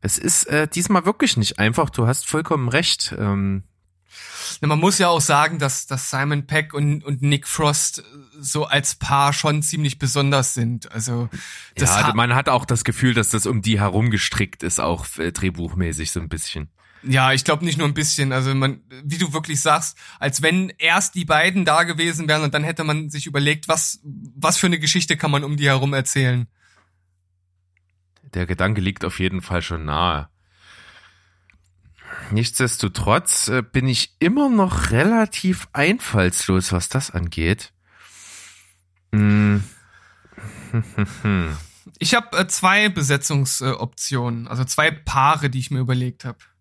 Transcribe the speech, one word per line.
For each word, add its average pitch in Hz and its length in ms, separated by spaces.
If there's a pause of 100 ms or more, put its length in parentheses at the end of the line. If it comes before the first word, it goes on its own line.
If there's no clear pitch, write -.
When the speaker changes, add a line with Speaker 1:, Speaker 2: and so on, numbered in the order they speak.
Speaker 1:
Es - 160
ist, - 280
äh, 151 220
diesmal 175 380
wirklich - 320
nicht - 220
einfach. 117 300
Du 113 180
hast 131 200
vollkommen 151 420
recht. - 480
Ähm, 98 460 (960)
Speaker 2:
Na, 151 80
man 151 120
muss 190 180
ja 185 120
auch 165 120
sagen, 151 380
dass, 143 280
dass 131 220
Simon 143 380
Pegg 156 280
und, 147 280
und 139 180
Nick 143 260
Frost 147 560 (360)
so 147 260
als - 300
Paar 139 360
schon 151 300
ziemlich 151 380
besonders 139 560
sind. 117 360
Also, 117 380 (460)
das 139 200
Speaker 1:
Ja, 104 120
Speaker 2:
ha- 147 80
Speaker 1:
man 120 180
hat 139 160
auch 127 160
das 120 180
Gefühl, 123 300
dass 113 160
das 107 160
um 107 160
die 107 180
herum 101 300
gestrickt - 540
ist, - 160
auch, 85 260 (120)
äh, 82 140
drehbuchmäßig 82 800
so - 80
ein 82 100
bisschen. 78 400 (340)
Speaker 2:
Ja, 131 300
ich 131 100
glaub 151 200
nicht 160 160
nur 156 80
ein 147 80
bisschen. 147 360
Also 131 220
man, 135 280 (220)
wie 151 140
du 165 160
wirklich 160 280
sagst, 156 360 (220)
als 139 240
wenn 185 340
erst 170 380
die 180 100
beiden 175 400
da 156 180
gewesen 165 440
wären 151 160
und 147 100
dann 151 100
hätte 160 200
man 151 260
sich 147 160
überlegt, 147 420
was, - 360
was 139 540
für 190 100
eine 175 120
Geschichte 156 380
kann 151 140
man 143 120
um 147 140
die 143 80
herum 139 280
erzählen. 127 520 (1900)
Speaker 1:
Der 90 100
Gedanke 95 360
liegt 98 220
auf 90 160
jeden 92 220
Fall 87 220
schon 80 220
nahe. 76 440 (2000)
Nichtsdestotrotz, 113 1160
äh, 127 160
bin 131 240
ich - 320
immer 254 300
noch 196 420
relativ 185 840
einfallslos, 98 960
was 90 160
das - 240
angeht. 85 640 (1400)
Mm. 104 460 (1120)
<laughs> 98 840 (400)
Speaker 2:
Ich - 160
hab, 240 220
äh, 180 120
zwei 196 420
Besetzungs-, 143 760
äh, 131 80
Optionen, 120 720
also 120 180
zwei 156 260
Paare, 147 580
die 127 100
ich 127 120
mir 131 80
überlegt 123 460
hab. 120 120 (240)